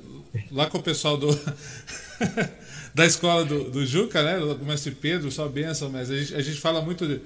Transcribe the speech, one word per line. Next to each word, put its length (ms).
Lá 160
com 120
o 40
pessoal 340
do, 100
<laughs> 1700
da 100
escola 400
do, 240
do 160
Juca, 380
né? 160
Do 260
mestre 260
Pedro, 400
só 160
benção, 420
mas 200
a 80
gente, 180
a 60
gente 180
fala 220
muito 260
de, 180